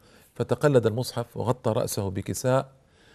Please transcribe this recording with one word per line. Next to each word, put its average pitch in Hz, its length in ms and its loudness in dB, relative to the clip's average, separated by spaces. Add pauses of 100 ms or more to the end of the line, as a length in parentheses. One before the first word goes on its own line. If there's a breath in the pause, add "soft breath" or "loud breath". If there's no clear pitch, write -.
(320 loud breath)
فتقلد 123 520 2
المصحف 117 520 -4
وغطى 110 340 0
رأسه 101 380 -2
بكساء 127 640 -2 (440 soft breath)